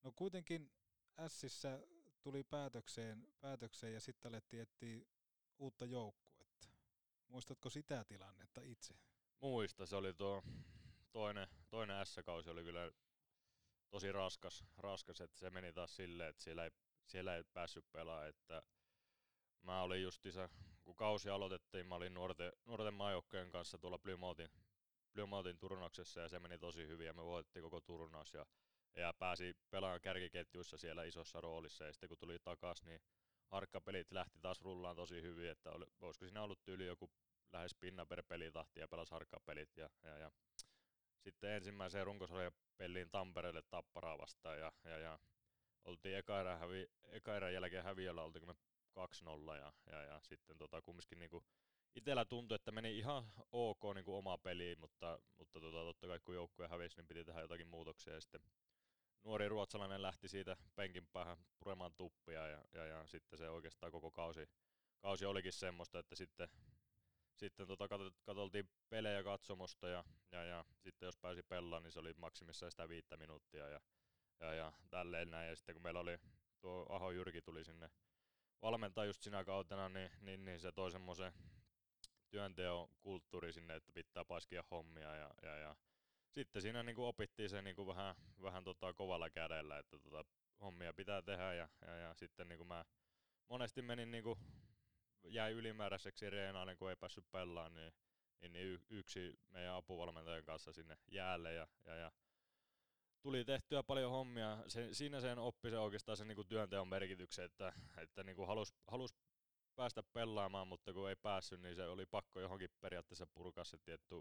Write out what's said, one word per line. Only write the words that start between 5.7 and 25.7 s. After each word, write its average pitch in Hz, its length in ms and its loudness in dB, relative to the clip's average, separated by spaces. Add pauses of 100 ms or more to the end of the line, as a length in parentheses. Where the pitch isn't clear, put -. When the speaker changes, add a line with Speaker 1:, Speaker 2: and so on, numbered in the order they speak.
Speaker 1:
joukkuetta. - 840 -4 (600)
Muistatko 123 420 -4
sitä 143 340 0
tilannetta 98 600 -12
itse? - 320 -10 (460)
Speaker 2:
Muista, 113 440 4
se 95 100 0
oli 95 180 4
tuo 98 300 4 (680)
toinen, 104 360 2 (220)
toinen 101 360 2
S-kausi 85 440 -4
oli 85 140 -2
kyllä 85 280 -2 (1000)
tosi 98 220 0
raskas, 95 540 0 (120)
raskas, 95 440 -4
että - 180 -10
se 92 100 -2
meni 90 240 -4
taas 85 220 -2
silleen, 85 340 -2
että - 140 -12
siellä 82 200 -2
ei, 82 80 -2 (340)
siellä 92 300 0
ei 85 80 0 (100)
päässyt 85 380 -2
pelaamaan, 80 380 -2
että 80 320 -6 (1000)
mä 92 200 4
olin 92 220 6
justiinsa, 92 460 0 (340)
kun 90 120 -14
kausi 107 340 6
aloitettiin, 95 560 2
mä 90 100 -2
olin 87 180 0
nuorten, 90 380 0 (140)
nuorten 110 280 2
maajoukkojen 98 580 2
kanssa 87 260 -2
tuolla 90 220 -2
Plymouthin, 87 500 -2 (640)
Plymouthin 98 460 0
turnauksessa 90 640 -4